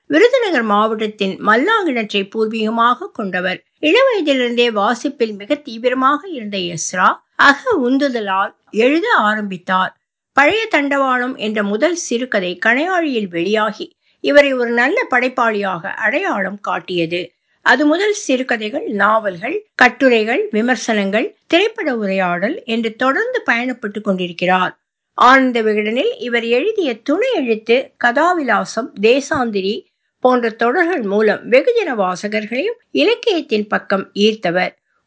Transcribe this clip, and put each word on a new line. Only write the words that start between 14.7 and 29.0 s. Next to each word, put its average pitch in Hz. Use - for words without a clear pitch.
நல்ல 269
படைப்பாளியாக 226
அடையாளம் 214
காட்டியது. 180
அது 254
முதல் 370
சிறுகதைகள், 254
நாவல்கள், 214
கட்டுரைகள், 247
விமர்சனங்கள், 220
திரைப்பட 349
உரையாடல் 190
என்று 226
தொடர்ந்து 440
பயணப்பட்டு 233
கொண்டிருக்கிறார். 185
ஆனந்த 254
விகடனில் 214
இவர் 233
எழுதிய 285
துணை 381
எழுத்து, 233
கதாவிலாசம், 247